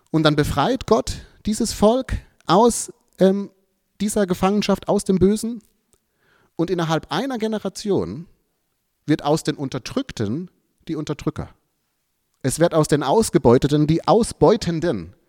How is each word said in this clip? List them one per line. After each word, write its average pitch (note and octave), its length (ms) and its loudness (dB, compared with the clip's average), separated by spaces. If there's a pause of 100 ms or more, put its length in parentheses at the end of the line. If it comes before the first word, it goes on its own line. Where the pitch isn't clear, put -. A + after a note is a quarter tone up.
(100)
Und D#3+ 120 0
dann D3+ 140 2
befreit D3+ 500 0
Gott - 300 0 (300)
dieses A3 260 -4
Volk A#3+ 420 0 (320)
aus, A3 460 2 (260)
ähm, G3 320 2 (500)
dieser G#3 260 0
Gefangenschaft, F#3+ 640 0
aus G3 160 -2
dem F#3+ 140 0
Bösen. G#3+ 440 0 (960)
Und - 140 -2
innerhalb D#3+ 400 -2
einer B3 280 -4
Generation F#3+ 880 -4 (800)
wird D3+ 180 -2
aus D3+ 180 0
den D3 140 -4
Unterdrückten C#3 920 -6 (360)
die D#3+ 100 -8
Unterdrücker. D3 540 -8 (920)
Es C3+ 180 -4
wird D#3 140 2
aus D3+ 140 2
den D3 140 2
Ausgebeuteten D3 840 4
die D#3+ 200 0
Ausbeutenden. E3 1120 0
<laughs> - 100 -20